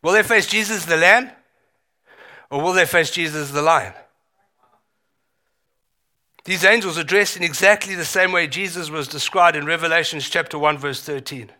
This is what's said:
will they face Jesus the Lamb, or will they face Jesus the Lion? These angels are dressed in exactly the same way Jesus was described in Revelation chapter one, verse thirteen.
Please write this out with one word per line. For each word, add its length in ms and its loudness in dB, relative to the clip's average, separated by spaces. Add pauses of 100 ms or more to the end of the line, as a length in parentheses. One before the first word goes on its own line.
will 120 0
they 100 6
face 240 2
Jesus 380 -2
the 120 0
Lamb, 320 4 (1200)
or 120 -4
will 120 0
they 120 4
face 260 0
Jesus 400 -6
the 100 -4
Lion? 320 0 (2500)
These 200 -2
angels 320 4
are 60 -4
dressed 320 0
in 80 -6
exactly 520 2
the 100 -6
same 260 0
way 160 0
Jesus 420 -8
was 200 -6
described 480 2
in 80 -6
Revelation 560 -2
chapter 360 -6
one, 220 0
verse 220 -8
thirteen. 580 -12